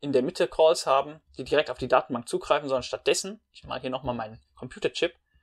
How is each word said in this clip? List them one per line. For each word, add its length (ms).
in 100
der 120
Mitte 260
Calls 380
haben, 340
die 80
direkt 240
auf 80
die 100
Datenbank 400
zugreifen, 400
sondern 160
stattdessen, 560
ich 100
mal 160
hier 120
nochmal 240
meinen 260
Computerchip, 600